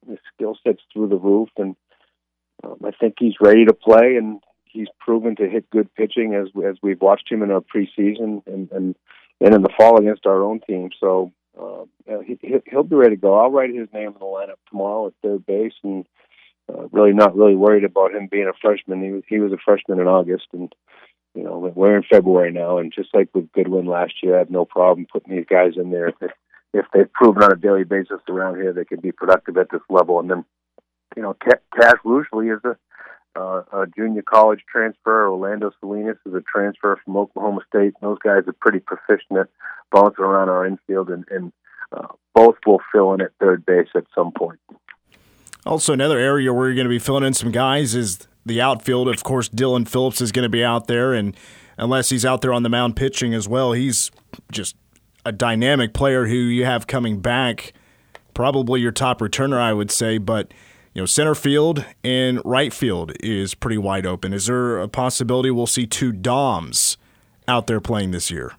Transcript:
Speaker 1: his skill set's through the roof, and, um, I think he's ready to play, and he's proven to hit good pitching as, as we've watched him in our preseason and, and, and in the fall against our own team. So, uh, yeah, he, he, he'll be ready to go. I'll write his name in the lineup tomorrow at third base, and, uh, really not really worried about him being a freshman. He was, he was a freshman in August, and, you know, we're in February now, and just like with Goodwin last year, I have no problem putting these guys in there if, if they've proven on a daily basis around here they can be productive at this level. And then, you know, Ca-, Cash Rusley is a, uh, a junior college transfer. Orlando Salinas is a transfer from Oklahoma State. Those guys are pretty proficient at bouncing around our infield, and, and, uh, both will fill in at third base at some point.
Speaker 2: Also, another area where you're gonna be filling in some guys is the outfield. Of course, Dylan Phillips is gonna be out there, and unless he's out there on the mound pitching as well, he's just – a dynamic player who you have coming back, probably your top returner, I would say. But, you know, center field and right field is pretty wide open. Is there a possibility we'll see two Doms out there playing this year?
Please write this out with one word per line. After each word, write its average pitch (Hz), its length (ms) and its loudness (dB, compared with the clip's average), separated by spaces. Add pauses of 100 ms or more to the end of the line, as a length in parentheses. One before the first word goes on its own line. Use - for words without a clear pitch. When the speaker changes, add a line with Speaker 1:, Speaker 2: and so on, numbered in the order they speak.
Speaker 1:
his 107 100 -14 (160)
skill 110 300 -8
set's 107 160 0 (120)
through 107 160 -4
the 98 80 0
roof, 98 400 0
and, 98 180 -6 (880)
um, - 200 -16
I 104 80 -8
think 110 260 -2
he's 113 220 0
ready 107 260 8
to 110 80 6
play, 117 420 6
and 110 240 -4 (240)
he's 110 220 -12 (140)
proven 113 360 -2
to 98 120 -2
hit 104 200 -6
good 107 260 -2
pitching 110 400 -2
as, 98 140 -2 (160)
as 98 160 -4
we've 98 200 -4
watched 98 300 4
him 110 120 -2
in 101 80 -2
our 95 100 0
preseason 104 840 -4
and, 95 240 -12
and, 92 240 -6 (460)
and 101 140 8
in 101 80 6
the 95 140 2
fall 113 220 10
against 104 260 0
our 98 180 2
own 110 180 -4
team. 92 300 -8 (100)
So, 92 320 0 (280)
uh, 92 240 -16 (240)
yeah, 104 160 -10
he, 123 160 -12
he, - 140 -8 (120)
he'll 139 160 -2
be 165 140 0
ready 117 200 6
to 92 40 -10
go. 101 180 4
I'll 120 120 4
write 131 240 0
his 113 180 -8
name 107 160 -8
in 101 60 -16
the 98 60 -20
lineup 98 360 -10 (140)
tomorrow 104 380 -4
at 90 140 -14
third 101 220 -4
base, 107 380 -4
and, 95 240 -8 (680)
uh, - 200 -12
really 104 200 6
not 101 240 6
really 101 200 8
worried 101 280 4
about 95 300 0
him 101 160 -8
being 101 180 -2
a 92 140 -8
freshman. 98 400 -2
He 95 80 -6
was, 98 180 -8
he 107 120 -2
was 101 120 0
a 95 100 -6
freshman 98 380 0
in 90 60 2
August, 92 460 0
and, 87 200 -12 (640)
you 87 80 -10
know, 87 320 -8
we're 98 220 6
in 101 140 0
February 90 420 6
now, 87 260 -2
and 82 160 -6
just - 180 -8
like 98 220 2
with 87 180 -4
Goodwin 92 340 -2
last 87 360 -4
year, 92 140 2
I - 20 4
have 85 120 0
no 90 140 0
problem 90 480 2
putting 92 240 -8
these 85 140 -6
guys 90 260 4
in 90 140 -6
there 85 180 -4
if, 82 60 -6 (580)
if 101 200 -2
they've 98 200 4
proven 104 300 4
on 101 100 8
a 92 40 2
daily 95 280 0
basis 95 440 -6
around 92 280 -6
here 92 160 -4
they 87 120 -6
can 85 160 -12
be 90 120 -8
productive 90 440 0
at 90 140 0
this 85 180 -8
level. 87 300 2
And 87 120 -4
then, 90 140 -4 (680)
you 117 80 -12
know, 98 120 -8
Ca-, - 260 0 (180)
Cash 120 260 6
Rusley 113 500 -2
is 107 100 -14
a, 123 120 -6 (640)
uh, 92 240 -6 (100)
a 95 140 -4 (100)
junior 107 260 -6
college 110 380 4 (100)
transfer. 110 580 0
Orlando 98 420 -4 (100)
Salinas 104 460 -8
is 92 80 -12
a 92 80 -4
transfer 101 600 -4
from 95 120 -6
Oklahoma 101 520 -4
State. 101 320 0
Those 101 180 -6
guys 98 280 0
are 87 140 -8
pretty 101 200 -2
proficient - 580 -4
at 95 100 -2 (440)
bouncing 101 320 4
around 98 240 2
our 92 180 0
infield, 95 440 -6
and, 87 200 -10
and, 175 220 -10 (440)
uh, - 120 -14 (260)
both 113 220 8 (100)
will 101 140 6 (120)
fill 95 220 4
in 95 60 -2
at 92 200 -4
third 92 240 2
base 90 300 2
at 85 100 0 (100)
some 87 180 -2
point. 82 260 -8 (1080)
Speaker 2:
Also, 156 280 -2
another 139 260 0
area 131 340 0
where 127 140 0
you're 127 100 -2
gonna 127 120 0
be 120 100 0
filling 135 260 -2
in 131 100 0
some 117 180 -4
guys 131 420 -2
is 113 320 -6 (180)
the 113 160 -4
outfield. 123 480 -2
Of 117 160 -6
course, 131 240 -4
Dylan 123 400 -2
Phillips 131 320 -2
is 120 100 -4
gonna 123 180 -2
be 117 140 -2
out 120 260 -2
there, 123 260 0
and 101 200 -4 (440)
unless 123 320 -2
he's 127 160 -2
out 131 160 -2
there 131 100 -2
on 120 120 0
the 117 40 -2
mound 120 280 -2
pitching 131 360 -4
as 107 160 -6
well, 127 240 -2
he's 123 380 -4 (420)
just – - 240 -12 (480)
a 117 80 -6
dynamic 117 600 -2
player 131 340 0
who 113 100 -2
you 123 280 -2
have 123 220 -4
coming 117 340 -4
back, 123 520 -4 (600)
probably 131 480 -2
your 120 120 -2
top 127 260 -4
returner, 135 400 -4
I 117 140 0
would 104 180 -4
say. 110 280 -2
But, 107 360 -6 (400)
you 92 80 -8
know, 92 40 -6
center 151 280 0
field 147 500 -2 (200)
and 127 400 -2
right 127 280 -2
field 87 460 -4
is 98 340 -6
pretty 113 240 -6
wide 98 300 -4
open. 92 260 -6
Is 101 140 -6
there 123 320 -4
a 92 80 -6
possibility 127 640 -2
we'll 120 160 -2
see 123 180 -4
two 123 280 -4
Doms 113 840 -4 (520)
out 120 180 -2
there 113 140 -4
playing 101 320 -4
this 87 180 -6
year? 65 280 -10